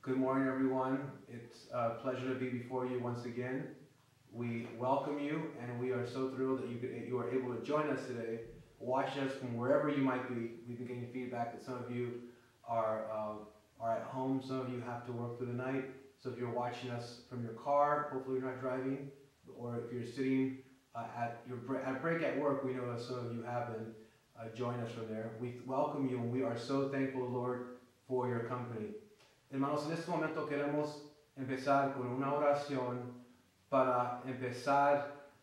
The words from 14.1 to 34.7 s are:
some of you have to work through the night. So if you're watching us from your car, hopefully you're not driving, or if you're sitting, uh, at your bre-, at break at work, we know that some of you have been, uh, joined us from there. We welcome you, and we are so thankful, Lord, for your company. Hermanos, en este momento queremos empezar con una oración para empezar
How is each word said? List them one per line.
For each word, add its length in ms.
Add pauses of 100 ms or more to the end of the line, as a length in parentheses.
some 140
of 80
you 140
have 240
to 60
work 260
through 80
the 80
night. 320 (320)
So 120
if 80
you're 120
watching 400
us 380
from 160
your 80
car, 600
hopefully 280
you're 100
not 100
driving, 500 (460)
or 280
if 80
you're 120
sitting, 540 (360)
uh, 100 (120)
at 300
your 120
bre-, 180
at 240
break 220
at 180
work, 240
we 80
know 180
that 100
some 180
of 160
you 80
have 300
been, 200 (460)
uh, 160
joined 280
us 100
from 160
there. 320
We 260
welcome 420
you, 100
and 140
we 100
are 140
so 320
thankful, 400
Lord, 500 (300)
for 200
your 120
company. 540 (580)
Hermanos, 340
en 60
este 160
momento 380
queremos 680 (260)
empezar 560
con 140
una 240
oración 880 (480)
para 560
empezar 840 (300)